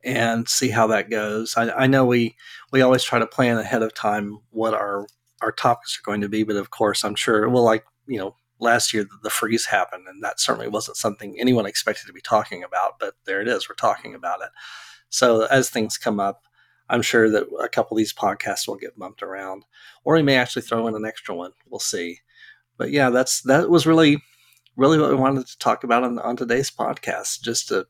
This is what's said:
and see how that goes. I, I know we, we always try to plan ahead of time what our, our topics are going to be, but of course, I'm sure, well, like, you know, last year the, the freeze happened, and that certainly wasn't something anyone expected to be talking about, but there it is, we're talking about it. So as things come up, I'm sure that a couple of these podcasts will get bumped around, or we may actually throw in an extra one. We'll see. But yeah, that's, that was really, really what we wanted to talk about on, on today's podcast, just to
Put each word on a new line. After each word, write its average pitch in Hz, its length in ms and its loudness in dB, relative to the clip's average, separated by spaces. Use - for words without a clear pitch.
and 117 440 0
see - 200 0
how 113 180 2
that 107 240 0
goes. 107 460 -4
I, 117 140 0
I 131 160 2
know 135 200 6
we, 120 280 2
we 135 100 4
always 127 220 6
try 123 140 0
to 113 80 2
plan 120 320 0
ahead 110 240 -2
of 110 120 -4
time 104 460 -4
what 113 240 -2
our, 101 320 -4
our 113 100 -2
topics - 460 0
are - 60 -18
going 104 180 -2
to 101 60 -4
be, 107 160 0
but 107 120 -2
of 98 140 -4
course, - 340 0
I'm 104 100 -4
sure, 107 340 2
well, 123 160 4
like, 110 200 4
you 127 120 -6
know, 98 180 -8
last 117 340 2
year 107 120 0
the, 98 180 -18
the 107 80 -6
freeze 113 340 -2
happened, 92 420 -2
and 95 160 -18
that 104 160 -6
certainly 117 300 -2
wasn't 107 300 -6
something 104 420 -6
anyone 123 240 4
expected - 420 -6
to 101 60 -20
be 90 80 -20
talking 104 420 -2
about, 92 380 -4
but 98 140 -8
there 98 160 -4
it 110 80 -4
is, 110 220 -4
we're 101 40 -14
talking 107 400 -4
about 92 280 -8
it. - 80 -14
So 113 380 4
as 131 240 2
things 107 260 -4
come 104 240 -4
up, 98 220 -4
I'm 120 100 0
sure 113 300 4
that 107 140 2
a 120 120 -4
couple - 240 -2
of 107 40 0
these 107 140 0
podcasts 101 560 -4
will 107 80 -8
get - 220 -16
bumped 92 240 -14
around, 95 420 -12
or 151 120 2
we 160 60 4
may 139 140 4
actually 123 260 0
throw 113 260 -2
in 110 60 -4
an 107 120 -6
extra - 280 -10
one. 87 180 -10
We'll 110 100 -10
see. 87 380 -6
But - 140 -6
yeah, 139 200 4
that's, 127 320 0
that 135 260 4
was 156 180 4
really, 156 360 6
really 147 240 6
what 147 120 2
we 139 60 4
wanted 131 300 0
to - 120 -20
talk - 260 0
about 120 180 2
on, 120 160 -4
on 117 180 -4
today's 123 340 -2
podcast, - 720 -6
just 117 260 -4
to 95 220 -2